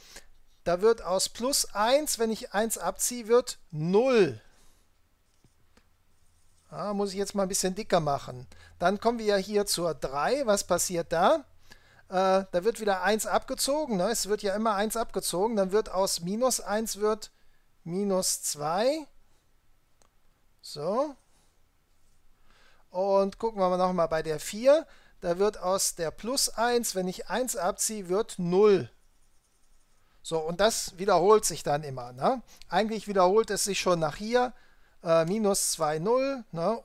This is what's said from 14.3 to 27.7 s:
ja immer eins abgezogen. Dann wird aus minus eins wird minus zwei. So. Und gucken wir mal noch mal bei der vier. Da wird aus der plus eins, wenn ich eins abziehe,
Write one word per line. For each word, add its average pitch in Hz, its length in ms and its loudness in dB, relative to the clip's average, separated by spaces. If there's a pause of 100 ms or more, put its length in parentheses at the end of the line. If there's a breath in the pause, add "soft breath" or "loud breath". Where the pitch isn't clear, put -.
ja 196 120 -2
immer 214 200 0
eins 208 200 -2
abgezogen. 220 600 -2
Dann 190 160 0
wird 214 180 0
aus 185 320 0
minus 220 400 0
eins 208 360 -4
wird 214 340 -2 (520)
minus 185 600 -2
zwei. 208 640 -2 (1500)
So. 208 540 -4 (1800 soft breath)
Und 196 480 2
gucken 220 200 -4
wir 185 100 4
mal 180 80 0
noch 185 160 2
mal 170 140 2
bei 160 140 -2
der 156 180 -4
vier. 269 460 2 (360 soft breath)
Da 175 160 -2
wird 208 200 0
aus 185 380 -2
der 160 160 -4
plus 240 380 -4
eins, 240 440 -2
wenn 185 140 -2
ich - 220 -10
eins 233 260 -4
abziehe, 202 540 -4